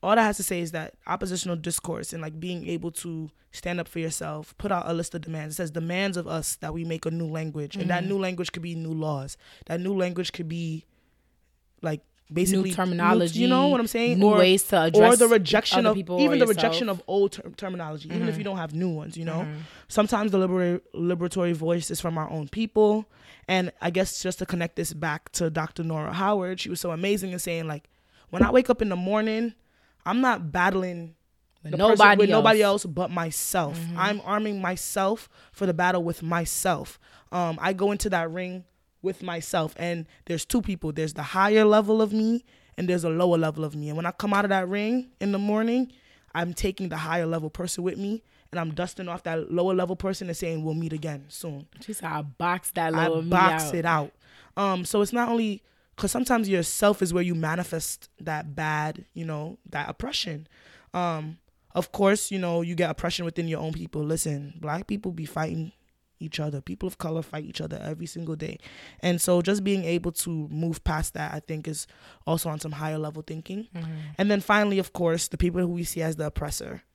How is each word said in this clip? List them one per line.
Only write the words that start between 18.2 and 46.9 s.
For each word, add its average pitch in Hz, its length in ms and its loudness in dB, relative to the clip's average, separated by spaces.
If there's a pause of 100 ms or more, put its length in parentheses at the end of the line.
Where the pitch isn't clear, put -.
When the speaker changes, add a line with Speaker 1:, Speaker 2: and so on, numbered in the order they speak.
Speaker 1:
if 226 80 0
Speaker 2:
Mm-hmm. 208 80 -4
Speaker 1:
you 214 40 -6
don't 196 140 -4
have 165 180 -6
new 180 140 0
ones, 156 260 -6
you 165 100 -8
know? 165 160 -4
Speaker 2:
Mm-hmm. 151 180 -8 (280)
Speaker 1:
Sometimes 214 440 2
the 190 80 4
libera-, 180 420 2 (120)
liberatory 175 600 0
voice 160 380 -2
is 165 100 -6
from 165 160 -4
our 156 120 -4
own 156 200 -6
people. 214 560 4 (420)
And 185 320 2
I 175 120 -2
guess 185 320 -2
just 180 160 -4
to 185 60 -4
connect 170 300 -4
this 165 160 -4
back 156 420 -6
to 165 180 0
Doctor 160 320 -4
Nora 160 300 -4
Howard, 190 460 0
she - 100 -6
was 175 120 -4
so 180 100 -2
amazing 185 400 0
in 180 80 -6
saying, 165 280 -4
like, 151 220 -8 (420)
"When 180 120 2
I - 60 4
wake 254 220 6
up 240 100 4
in 214 80 0
the 185 60 0
morning, 214 580 0 (500)
I'm 208 160 0
not 202 320 2
battling 180 640 0 (480)
Speaker 2:
With 156 120 -6
Speaker 1:
the - 40 -2
person 202 120 8
Speaker 2:
nobody 202 320 10
Speaker 1:
with 202 100 8
nobody 220 320 8
Speaker 2:
else. 202 220 2
Speaker 1:
else 180 60 -8
but 170 200 -4
myself. 170 680 -2
Speaker 2:
Mm-hmm. 170 200 -8
Speaker 1:
I'm 208 260 2
arming 208 360 0
myself 190 680 -2 (220)
for - 160 -2
the 175 80 2
battle 180 280 2
with 170 200 -4
myself." 170 720 -2 (340)
Um, 170 300 -2
I 190 120 0
go 196 180 0
into 208 180 -2
that 165 220 0
ring 180 320 -8 (400)
with 185 180 -4
myself, 170 560 -4
and 170 300 -4 (180)
there's 170 200 -4
two - 180 0
people. 170 280 -4
There's 156 220 -4
the - 80 -10
higher 202 440 6
level 214 360 6
of 214 100 2
me, 220 320 2 (340)
and 180 120 -2
there's 175 140 2
a 170 60 0
lower 170 280 4
level 156 260 0
of 151 120 -6
me. 147 140 -6
And 151 80 -6
when 170 100 -4
I 170 40 -2
come 202 220 -2
out 202 120 4
of 196 40 0
that 190 180 2
ring 220 440 -2 (100)
in 202 100 0
the 196 60 0
morning, 226 540 0 (420)
I'm 170 220 -4
taking 190 340 -4
the 160 80 -6